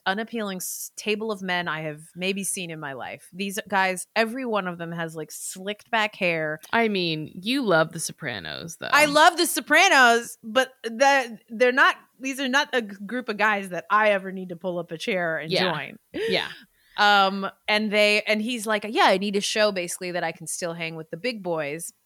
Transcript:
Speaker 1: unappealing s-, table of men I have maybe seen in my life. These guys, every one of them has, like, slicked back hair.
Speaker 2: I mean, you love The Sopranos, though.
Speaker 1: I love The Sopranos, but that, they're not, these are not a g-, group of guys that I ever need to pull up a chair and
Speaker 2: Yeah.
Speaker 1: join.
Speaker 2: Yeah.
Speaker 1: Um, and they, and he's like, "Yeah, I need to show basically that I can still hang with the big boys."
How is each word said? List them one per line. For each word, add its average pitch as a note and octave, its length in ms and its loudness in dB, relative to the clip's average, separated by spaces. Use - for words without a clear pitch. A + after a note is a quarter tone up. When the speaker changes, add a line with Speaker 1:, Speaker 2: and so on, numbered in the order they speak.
Speaker 1:
unappealing G#3 540 -4
s-, - 360 -10
table A3 340 -4
of G3 120 -4
men F3+ 260 -2
I D#3 140 -4
have D#3 220 -8
maybe F#3+ 300 0
seen F3 260 -4
in D#3 80 -8
my C#3+ 140 -8
life. A2 400 -10
These G3 340 -6
guys, F#3+ 480 0
every A3+ 300 0
one G#3 200 0
of F3 120 -6
them E3+ 160 -8
has, E3 200 -6
like, D#3 160 -10
slicked - 640 -10
back G#3+ 240 0
hair. D#3+ 460 -2
Speaker 2:
I A3+ 160 2
mean, E3+ 480 -2
you A#3+ 280 -2
love D#3+ 280 4
The E3+ 80 -10
Sopranos, G2+ 800 -8
though. - 160 -8
Speaker 1:
I D4+ 140 6
love D#4 280 6
The E4+ 100 2
Sopranos, C4+ 960 4
but B3+ 280 0
that, A#3+ 640 2
they're B3 240 4
not, D#4 240 4
these C4 220 -8
are C#4 80 -2
not C4+ 240 2
a B3+ 100 0
g-, G3+ 140 -8
group B3 220 -6
of G#3 80 -4
guys G#3 360 2
that E3+ 200 -6
I G#3+ 200 6
ever F#3+ 200 0
need F#3 180 -8
to F3 60 -8
pull F3 240 -6
up E3+ 140 -8
a D#3+ 40 -8
chair F3 420 -2
and D#3+ 120 -6
Speaker 2:
Yeah. F3+ 220 2
Speaker 1:
join. C#3+ 240 -8
Speaker 2:
Yeah. F4 340 -2
Speaker 1:
Um, G3 520 4
and G#3+ 240 0
they, G#3 300 4
and G#3+ 200 0
he's A3+ 240 -4
like, G#3+ 220 -2
"Yeah, D#4+ 200 4
I G3 100 6
need G3+ 160 -2
to G3+ 80 0
show G#3+ 320 2
basically F3 380 -4
that F3 120 -2
I E3 80 -2
can E3 160 -12
still E3+ 260 -6
hang E3 220 -8
with D#3+ 140 -12
the E3 80 -10
big A3 260 -6
boys." D#3+ 480 -4